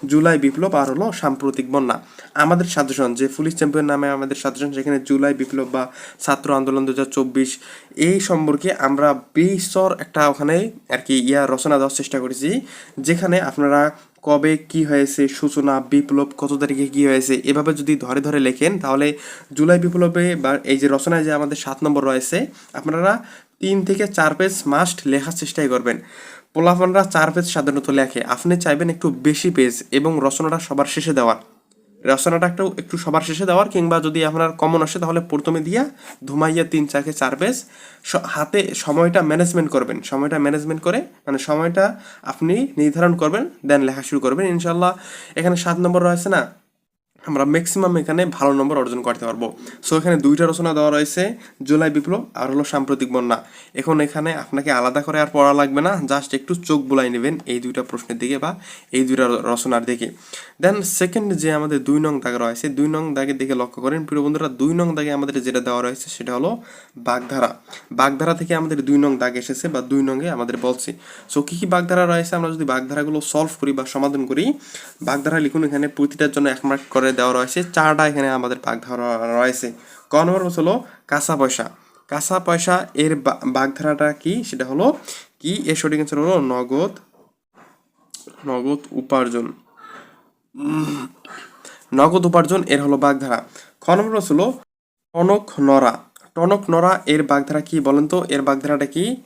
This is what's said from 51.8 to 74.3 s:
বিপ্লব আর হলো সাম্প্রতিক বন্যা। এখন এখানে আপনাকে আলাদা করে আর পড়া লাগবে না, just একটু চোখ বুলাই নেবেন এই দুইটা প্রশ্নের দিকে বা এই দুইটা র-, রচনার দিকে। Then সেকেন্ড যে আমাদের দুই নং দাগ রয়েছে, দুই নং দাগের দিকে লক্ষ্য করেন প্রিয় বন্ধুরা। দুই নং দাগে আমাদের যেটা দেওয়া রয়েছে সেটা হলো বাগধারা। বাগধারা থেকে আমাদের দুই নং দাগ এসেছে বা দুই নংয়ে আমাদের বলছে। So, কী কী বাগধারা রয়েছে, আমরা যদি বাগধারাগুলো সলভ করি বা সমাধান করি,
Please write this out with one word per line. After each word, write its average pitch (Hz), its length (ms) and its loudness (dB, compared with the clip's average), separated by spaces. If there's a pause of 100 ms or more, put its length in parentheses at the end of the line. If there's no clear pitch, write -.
বিপ্লব 156 440 -2
আর 127 160 -6
হলো 139 140 0
সাম্প্রতিক 135 480 -2
বন্যা। 120 320 0 (300)
এখন 156 260 0
এখানে 151 340 -2
আপনাকে 143 380 -4
আলাদা 127 300 2
করে 151 180 -2
আর 151 140 2
পড়া 143 200 6
লাগবে 143 280 2
না, 180 260 0
just 139 260 -4
একটু 139 220 -4
চোখ 156 260 0
বুলাই 131 280 2
নেবেন 120 360 -2
এই 123 140 -4
দুইটা 123 240 -6
প্রশ্নের 120 340 -8
দিকে 127 200 -2
বা 156 180 -4 (360)
এই 131 140 2
দুইটা 127 220 2
র-, 120 40 2
রচনার 120 540 -2
দিকে। 120 260 -4 (500)
Then 196 200 2
সেকেন্ড 190 520 -2
যে 156 200 0
আমাদের 151 300 -2
দুই 143 160 2
নং 151 200 0
দাগ 123 160 -4
রয়েছে, 117 340 -4
দুই 143 180 0
নং 156 260 -2
দাগের 135 240 -2
দিকে 135 180 -2
লক্ষ্য 123 260 -6
করেন 151 240 -2
প্রিয় 147 160 -2
বন্ধুরা। 151 260 0
দুই 131 260 0
নং 170 220 0
দাগে 151 160 -2
আমাদের 139 320 -2
যেটা 127 160 -2
দেওয়া 123 220 -2
রয়েছে 131 280 -6
সেটা 123 260 -8
হলো 170 220 -2 (400)
বাগধারা। 123 580 -2 (360)
বাগধারা 139 420 2
থেকে 170 220 -2
আমাদের 160 300 -4
দুই 143 120 4
নং 143 200 4
দাগ 123 180 -2
এসেছে 127 320 -6
বা 143 140 -4
দুই 139 220 0
নংয়ে 135 260 -2
আমাদের 123 280 -6
বলছে। 127 360 -4 (360)
So, 147 120 0
কী 147 160 -4
কী 190 80 -4
বাগধারা 180 400 2
রয়েছে, 170 300 0
আমরা 165 140 -2
যদি 160 160 -4
বাগধারাগুলো 143 560 -2
সলভ 151 280 -2 (100)
করি 139 140 0
বা 135 120 -4
সমাধান 139 400 -2
করি, 165 280 0 (480)